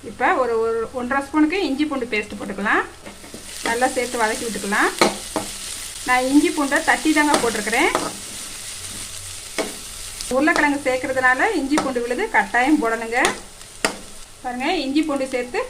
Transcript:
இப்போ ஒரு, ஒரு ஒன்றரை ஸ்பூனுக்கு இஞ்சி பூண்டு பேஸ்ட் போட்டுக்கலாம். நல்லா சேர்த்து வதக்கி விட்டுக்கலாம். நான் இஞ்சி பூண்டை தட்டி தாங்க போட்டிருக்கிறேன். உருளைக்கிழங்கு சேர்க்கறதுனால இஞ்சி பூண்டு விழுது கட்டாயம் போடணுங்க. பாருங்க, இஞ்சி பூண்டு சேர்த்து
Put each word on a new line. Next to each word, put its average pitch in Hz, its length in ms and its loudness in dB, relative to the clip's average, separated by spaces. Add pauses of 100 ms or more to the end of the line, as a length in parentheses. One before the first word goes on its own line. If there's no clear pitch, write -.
இப்போ 220 180 -2 (140)
ஒரு, 233 120 2 (100)
ஒரு 226 160 0 (200)
ஒன்றரை 254 260 0
ஸ்பூனுக்கு 311 320 4 (100)
இஞ்சி 294 220 2
பூண்டு 262 240 -2
பேஸ்ட் 208 260 -2
போட்டுக்கலாம். 208 440 0 (840)
நல்லா 240 280 2
சேர்த்து 240 280 0
வதக்கி 226 220 0
விட்டுக்கலாம். 208 440 0 (1160)
நான் 254 240 4
இஞ்சி 302 260 8
பூண்டை 277 200 2 (120)
தட்டி 254 280 4
தாங்க 294 260 6
போட்டிருக்கிறேன். 226 480 2 (2500)
உருளைக்கிழங்கு 294 500 4
சேர்க்கறதுனால 254 640 2 (120)
இஞ்சி 269 220 2
பூண்டு 262 220 -2
விழுது 247 200 -2 (120)
கட்டாயம் 269 480 4
போடணுங்க. 226 360 0 (1200)
பாருங்க, 247 240 -4 (160)
இஞ்சி 277 240 2
பூண்டு 269 260 0
சேர்த்து 247 260 -2 (100)